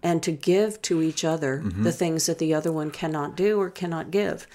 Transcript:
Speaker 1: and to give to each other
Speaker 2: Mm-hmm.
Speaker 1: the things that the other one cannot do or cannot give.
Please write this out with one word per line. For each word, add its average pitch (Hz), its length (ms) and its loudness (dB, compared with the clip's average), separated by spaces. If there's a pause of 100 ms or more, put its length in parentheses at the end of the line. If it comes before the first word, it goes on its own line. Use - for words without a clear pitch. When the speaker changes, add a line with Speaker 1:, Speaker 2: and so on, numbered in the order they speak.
Speaker 1:
and 170 200 2
to 170 80 0
give 196 520 2
to 165 180 2
each 160 220 0
other 151 400 0
Speaker 2:
Mm-hmm. 98 200 -2
Speaker 1:
the 113 80 4
things 160 340 0
that 165 140 0
the 160 160 2
other 160 160 0
one 156 180 -2
cannot 151 460 -4
do 202 240 2
or 185 100 0
cannot 170 400 -6
give. 190 460 -2